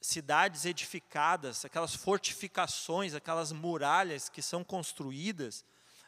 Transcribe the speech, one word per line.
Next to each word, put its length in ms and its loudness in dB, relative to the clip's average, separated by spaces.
cidades 640 4
edificadas, 1000 0
aquelas 300 -2
fortificações, 1200 0
aquelas 380 -2
muralhas 760 2
que 140 -10
são 220 -2
construídas, 1000 -6